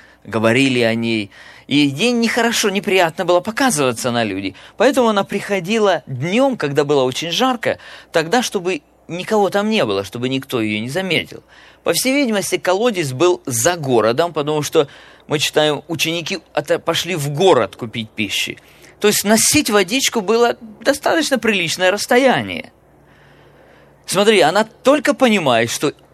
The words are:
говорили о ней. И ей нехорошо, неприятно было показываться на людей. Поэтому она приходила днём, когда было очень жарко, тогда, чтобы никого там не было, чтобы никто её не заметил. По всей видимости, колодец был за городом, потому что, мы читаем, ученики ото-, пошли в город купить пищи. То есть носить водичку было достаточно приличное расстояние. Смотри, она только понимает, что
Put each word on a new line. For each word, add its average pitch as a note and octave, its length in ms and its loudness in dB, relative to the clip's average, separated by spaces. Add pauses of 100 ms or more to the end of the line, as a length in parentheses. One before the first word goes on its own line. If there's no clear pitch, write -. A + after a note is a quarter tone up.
(220)
говорили A#2 580 2
о A2+ 140 2
ней. A2+ 360 -2 (360)
И C#3 100 0
ей D3 360 2
нехорошо, A#3 580 0
неприятно F#3 540 0
было F3 160 4
показываться D3+ 680 -2
на A#2 120 0
людей. G2 320 -6 (220)
Поэтому A#3+ 320 2
она G3+ 160 0
приходила G3 840 -2
днём, F#3 500 -2
когда C#3+ 280 0
было C#3+ 200 2
очень C#3 260 -4
жарко, A3+ 480 -2 (340)
тогда, E3 300 0
чтобы F3+ 400 -4 (260)
никого F#3 420 0
там G3+ 200 0
не G#3 140 2
было, G2 200 -2
чтобы B2 240 -6
никто C3+ 320 -4
её G#2+ 200 -2
не A#2+ 100 -8
заметил. D#3+ 520 -4 (400)
По - 100 0
всей B3+ 220 0
видимости, G#3+ 440 0
колодец F#3 540 -2
был F3 320 0
за C#3+ 320 0
городом, C3 560 0
потому D3+ 300 -2
что, C#3+ 260 0 (380)
мы D3+ 120 -2
читаем, D3+ 500 0
ученики E3 500 -4 (160)
ото-, D3+ 240 -2
пошли E3+ 380 -4
в D3 140 -4
город C#3+ 460 2
купить A2+ 340 -10
пищи. - 480 -6 (420)
То G#3 80 2
есть G#3 160 0
носить A3+ 440 2
водичку G#3+ 540 0
было A#3 340 2 (240)
достаточно C#4+ 580 0
приличное F#3 520 0
расстояние. G3+ 840 0 (1300)
Смотри, G3+ 340 4
она E3+ 240 4
только C#4+ 480 0
понимает, D#3+ 560 2
что - 240 -4 (220)